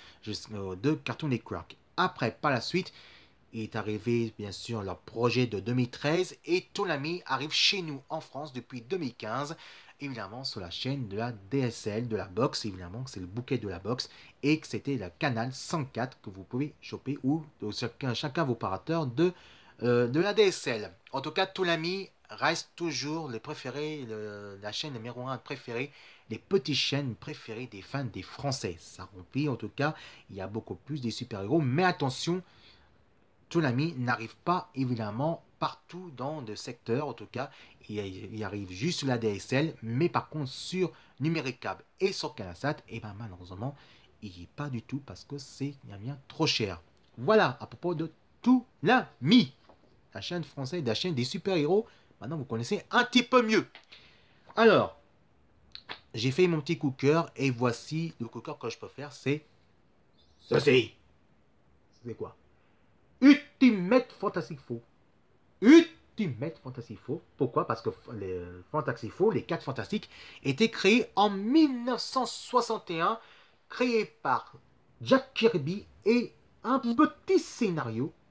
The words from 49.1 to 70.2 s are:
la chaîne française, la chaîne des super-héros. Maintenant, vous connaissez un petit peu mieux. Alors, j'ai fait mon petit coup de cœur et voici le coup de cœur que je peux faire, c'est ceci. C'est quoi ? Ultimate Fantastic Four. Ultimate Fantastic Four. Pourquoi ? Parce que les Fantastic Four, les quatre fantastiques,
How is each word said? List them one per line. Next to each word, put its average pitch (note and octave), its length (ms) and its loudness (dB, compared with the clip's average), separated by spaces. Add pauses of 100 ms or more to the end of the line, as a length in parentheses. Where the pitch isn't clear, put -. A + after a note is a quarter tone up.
la G#2 60 -10
chaîne F3 220 -6
française, C#3 400 -6
la A2+ 120 2
chaîne F3+ 180 -2
des B2 100 0
super-héros. F#3 640 2 (340)
Maintenant, C#3+ 180 -8
vous C3 80 -6
connaissez A#2 460 -4
un A#3+ 120 6
petit A#3+ 200 2
peu B3 200 4
mieux. G#3+ 240 2 (880)
Alors, F3+ 420 6 (1200)
j'ai A#2+ 160 0
fait F3+ 160 6
mon D#3+ 140 2
petit E3 180 -2
coup D3 100 0
de C3 60 -4
cœur D#3 400 4
et C3+ 160 2
voici B2+ 680 -2
le A#2 80 -6
coup A#2 120 -14
de A2 60 -12
cœur D3+ 120 -8
que D#3 120 -8
je - 100 -8
peux G#2 80 -12
faire, C3+ 240 -14
c'est D3 340 -2 (920)
ceci. A#2+ 540 6 (1080)
C'est A#2 120 -10
quoi ? - 200 -10 (840)
Ultimate B3 920 6
Fantastic F3+ 460 -4
Four. A#2 200 -8 (800)
Ultimate G#3 1000 6
Fantastic A#2+ 400 -12
Four. A#2 220 -6 (160)
Pourquoi ? D3+ 300 2
Parce - 140 -2
que - 80 -2 (240)
les F#2+ 280 -6 (300)
Fantastic C3 400 -4
Four, G#3 220 4
les B2+ 100 0
quatre E3 200 -4
fantastiques, C#3 460 -6 (340)